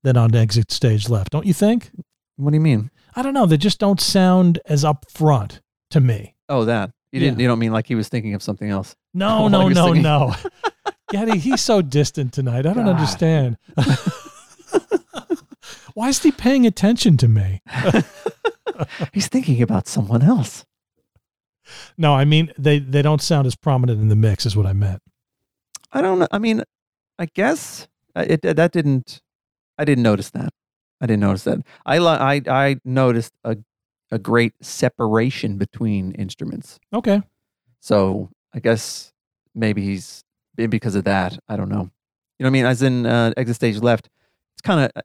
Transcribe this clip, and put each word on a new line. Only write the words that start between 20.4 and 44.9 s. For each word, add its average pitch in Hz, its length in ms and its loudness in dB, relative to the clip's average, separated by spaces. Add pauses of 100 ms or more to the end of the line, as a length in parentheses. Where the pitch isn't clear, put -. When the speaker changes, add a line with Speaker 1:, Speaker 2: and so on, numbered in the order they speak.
Speaker 1:
No, 151 160 4
I 139 100 4
mean, 151 320 2
they, 147 220 2
they 139 240 0
don't 151 180 2
sound 143 240 0
as 123 100 -2
prominent 127 460 0
in 107 80 2
the 107 60 4
mix 110 320 2
is 98 100 -2
what 101 80 2
I 95 80 -2
meant. 98 280 -2 (880)
Speaker 2:
I 269 100 -4
don't 370 160 0
know. 359 140 0
I 202 80 -2
mean, 220 240 -2 (560)
I 175 80 -6
guess, - 600 -4 (280)
uh, 170 120 -2
it, 160 140 0
that 165 300 2
didn't, 143 500 -2 (560)
I 147 80 -2
didn't 139 180 2
notice 104 280 0
that. - 180 -8 (500)
I 131 60 -4
didn't 107 160 0
notice 98 220 0
that. - 160 -2 (260)
I 151 140 2
li-, 175 80 4
I, 143 400 0
I 135 360 0
noticed 127 500 0 (100)
a, 113 140 -4 (520)
a 120 80 -6
great 117 360 0 (120)
separation 113 920 -2
between 101 560 -4
instruments. - 680 -12 (120)
Speaker 1:
Okay. 208 300 0 (600)
Speaker 2:
So 98 480 0 (240)
I - 60 -10
guess - 540 -4 (400)
maybe 107 300 -2
he's, 98 400 -8 (340)
maybe 113 120 -2
because 107 260 -4
of 98 80 -2
that. 95 340 -2 (100)
I 110 80 -8
don't 98 140 -6
know. 98 220 -8 (480)
You - 40 -8
know - 20 -2
what - 20 2
I - 20 2
mean? 131 160 2
As 123 160 0
in, 127 240 0
uh, 117 320 0
Exit 117 180 -4
Stage 110 240 -2
Left, 117 300 0 (460)
it's - 80 -20
kinda 160 260 2 (160)